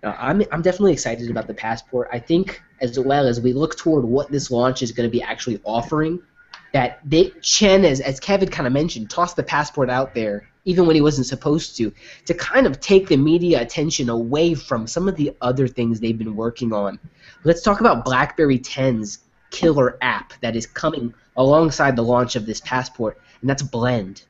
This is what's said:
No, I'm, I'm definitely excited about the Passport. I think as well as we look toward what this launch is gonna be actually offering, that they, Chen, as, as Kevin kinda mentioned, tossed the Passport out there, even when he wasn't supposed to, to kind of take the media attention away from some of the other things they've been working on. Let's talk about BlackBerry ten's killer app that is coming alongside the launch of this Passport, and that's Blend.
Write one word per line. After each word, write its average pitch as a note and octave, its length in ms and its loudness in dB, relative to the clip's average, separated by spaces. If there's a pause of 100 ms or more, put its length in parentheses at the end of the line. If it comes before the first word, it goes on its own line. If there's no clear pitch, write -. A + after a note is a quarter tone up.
No, G#2 120 -6
I'm, D#3+ 260 0 (100)
I'm D#3+ 100 -4
definitely F#3 300 4
excited A#2 360 -4
about A2+ 200 -6
the G#2+ 60 -10
Passport. A#2 580 -6
I B2 80 -6
think F3 420 -2 (180)
as B2+ 200 -4
well C#3 260 2
as A#2+ 140 0
we B2 120 2
look D3+ 240 -2
toward D3+ 280 2
what B2+ 260 0
this C#3 180 -4
launch B2 320 0
is A#2 120 -4
gonna A#2+ 160 -2
be A#2 120 0
actually A2+ 440 -6
offering, D#3 560 -2 (520)
that B2 320 -2
they, D#3 260 4 (100)
Chen, G3 440 4
as, C#3 160 4
as C3+ 200 -6
Kevin G3 280 0
kinda C3 220 -2
mentioned, C3 400 -2
tossed E3+ 240 -2
the - 80 -4
Passport D3 480 -2
out C3 240 -2
there, G#2 340 -4 (180)
even F3+ 200 4
when D#3+ 80 6
he D3+ 80 6
wasn't C3+ 240 2
supposed D3+ 520 -4
to, A2 140 -2 (340)
to E3+ 80 -2
kind C4 300 2
of C#3 140 0
take F#3+ 300 4
the D#3+ 80 4
media D#3 440 4
attention D3 480 -2
away B2+ 460 0
from A#2+ 320 -4
some F3+ 220 -2
of F3 80 -4
the C#3+ 240 -2
other B2+ 260 0
things A#2 320 -2
they've A2+ 200 -2
been A2 180 -6
working A2+ 360 -4
on. G2+ 280 -4 (420)
Let's E3+ 200 2
talk G3+ 180 2
about E3+ 240 4
BlackBerry C3+ 560 2
ten's A#2+ 580 -4 (320)
killer C#3 500 2
app A#2+ 320 -4 (100)
that A2+ 120 -4
is A#2 100 -4
coming C#3+ 480 -6 (240)
alongside C#3+ 600 4
the A#2 60 0
launch B2 340 0
of A2 100 -6
this A2 140 -8
Passport, B2 600 -6 (200)
and B2+ 100 -2
that's C#3 120 -4
Blend. A#2 680 -4